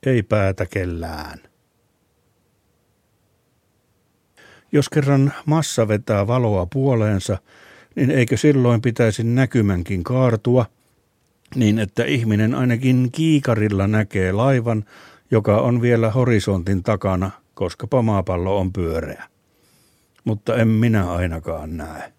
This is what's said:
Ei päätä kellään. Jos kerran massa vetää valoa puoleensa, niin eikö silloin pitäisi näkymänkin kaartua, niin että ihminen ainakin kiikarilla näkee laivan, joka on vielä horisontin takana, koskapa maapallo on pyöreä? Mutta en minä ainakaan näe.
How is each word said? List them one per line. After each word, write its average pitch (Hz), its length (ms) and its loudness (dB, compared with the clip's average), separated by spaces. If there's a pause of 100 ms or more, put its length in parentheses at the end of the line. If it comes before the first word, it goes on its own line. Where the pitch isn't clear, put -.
Ei 123 180 2
päätä 98 420 0
kellään. 82 720 -8 (3250)
Jos 143 180 2
kerran 139 440 2 (120)
massa 147 420 0
vetää 104 400 0
valoa 110 380 0
puoleensa, 107 720 0 (580)
niin 135 160 2
eikö 127 260 2
silloin 123 440 4
pitäisi 117 420 0
näkymänkin 104 800 0
kaartua, 123 640 2 (880)
niin 113 240 2
että 110 240 -2
ihminen 117 520 0
ainakin 127 560 0
kiikarilla 113 760 0
näkee 101 440 0
laivan, 117 540 0 (460)
joka 107 260 2
on 120 240 0
vielä 113 300 2
horisontin 98 720 0
takana, 98 480 -2 (220)
koskapa 110 480 -4
maapallo 95 580 0
on 92 140 -2
pyöreä? 82 500 -6 (1000)
Mutta 113 320 -4
en 113 120 2
minä 110 440 2
ainakaan 82 680 -6
näe. 76 420 -14